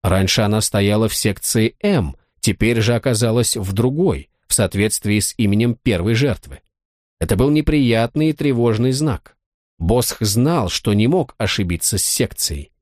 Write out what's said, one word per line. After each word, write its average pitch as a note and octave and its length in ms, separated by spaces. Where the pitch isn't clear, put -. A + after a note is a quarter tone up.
Раньше F#2+ 400
она G#2+ 200
стояла G#2 480
в - 60
секции - 680
М, C3 340
теперь A2+ 400
же A#2 160
оказалась A#2 640
в F#2+ 160
другой, B2+ 560
в - 60
соответствии G#2 680
с - 180
именем A2+ 380
первой G#2 380
жертвы. A#2 480
Это E2+ 160
был B2+ 140
неприятный D3 800
и D3+ 40
тревожный A#2+ 580
знак. C3+ 440
Босх A2 440
знал, A#2 480
что - 240
не G#2+ 140
мог F3 300
ошибиться F#2 600
с - 60
секцией. - 680